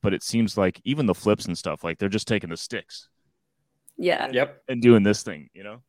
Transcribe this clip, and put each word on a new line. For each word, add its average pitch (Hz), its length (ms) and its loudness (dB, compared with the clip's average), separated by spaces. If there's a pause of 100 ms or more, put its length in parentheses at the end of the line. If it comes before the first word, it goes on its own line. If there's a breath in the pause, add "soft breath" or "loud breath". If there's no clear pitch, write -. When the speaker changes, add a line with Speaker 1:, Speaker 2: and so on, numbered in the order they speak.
Speaker 1:
But 98 120 0
it - 80 -4
seems 113 340 -2
like 92 280 0
even 143 220 -2
the 92 80 2
flips - 320 0
and 87 120 -6
stuff, 78 260 -8
like, 85 140 -6
they're 101 100 -2
just 104 200 -4
taking 101 220 -2
the 82 60 -8
sticks - 520 -14 (880)
Speaker 2:
Yeah. 175 340 -2
Speaker 3:
Yep. 131 360 -2
Speaker 1:
and 123 120 -4
doing 117 220 10
this 101 200 2
thing, 76 300 -14
you 95 120 -20
know? 113 240 -18